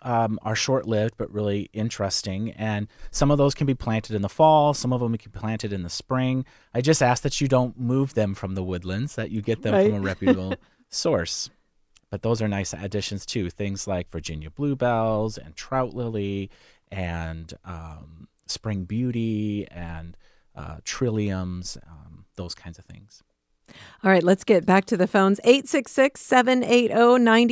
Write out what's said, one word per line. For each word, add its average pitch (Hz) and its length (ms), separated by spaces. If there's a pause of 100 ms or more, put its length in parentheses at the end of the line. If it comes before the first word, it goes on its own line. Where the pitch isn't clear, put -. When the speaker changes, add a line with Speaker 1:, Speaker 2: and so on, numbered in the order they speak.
Speaker 1:
um, 113 380
are 110 140
short-lived 110 640
but 98 160
really 104 400
interesting. 107 800
And 104 360 (240)
some 143 180
of 147 80
those 139 160
can 147 140
be 135 60
planted 110 420
in 98 60
the 98 80
fall. 156 440
Some 127 200
of 123 80
them 113 160
can - 140
be - 60
planted 110 360
in 95 100
the 87 60
spring. 131 560 (280)
I - 60
just 147 240
ask 123 200
that - 180
you 135 80
don't 127 280
move 131 360
them 101 220
from 95 200
the 95 80
woodlands, 92 520
that 113 160
you 107 100
get 110 220
them 110 100
from 101 180
Speaker 2:
Right. 104 80
Speaker 1:
a - 20
Speaker 2:
<laughs> 95 40
Speaker 1:
reputable 92 500 (320)
source. - 640 (600)
But 101 120
those 113 200
are 110 60
nice 98 240
additions 98 540
too. 92 240
Things 98 360
like 90 240
Virginia 78 400
bluebells 113 880
and - 200
trout 131 360
lily 101 560 (400)
and, 82 600 (140)
um, 80 640 (160)
spring 98 400
beauty 110 840
and, 82 440 (400)
uh, 78 300
trilliums, 95 880 (100)
um, 78 400 (120)
those 87 180
kinds - 240
of 90 60
things. 98 380 (800)
Speaker 2:
All 190 60
right, 180 140
let's 190 200
get 185 220
back 190 200
to 214 120
the 185 80
phones. 196 380
Eight 269 240
six 277 240
six, 269 300
seven 254 420
eight 240 280
oh, 240 260
nine 233 340